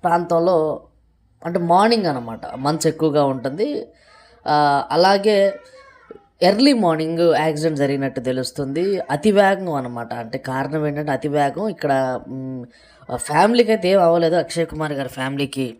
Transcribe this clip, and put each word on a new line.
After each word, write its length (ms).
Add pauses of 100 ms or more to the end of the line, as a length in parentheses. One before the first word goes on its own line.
ప్రాంతంలో 540 (880)
అంటే 120 (120)
మార్నింగ్ 400
అనమాట, 300 (240)
మంచు 260
ఎక్కువగా 320 (100)
ఉంటుంది. 340 (800)
ఆ, 80 (420)
అలాగే 420 (1080)
ఎర్లీ 240 (120)
మార్నింగ్ 400 (200)
యాక్సిడెంట్ 380
జరిగినట్టు 460
తెలుస్తుంది. 560 (300)
అతి 240
వేగం 300 (120)
అనమాట, 300 (120)
అంటే 160 (120)
కారణం 380
ఏంటంటే 240
అతి 240
వేగం. 280 (100)
ఇక్కడ, 180 (360)
మ్, 340 (500)
ఆ 40 (120)
ఫ్యామిలీకి 460
అయితే 200
ఏం 120
అవ్వలేదు, 380
అక్షయ్ 280
కుమార్ 280
గారి 180
ఫ్యామిలీకి 480 (140)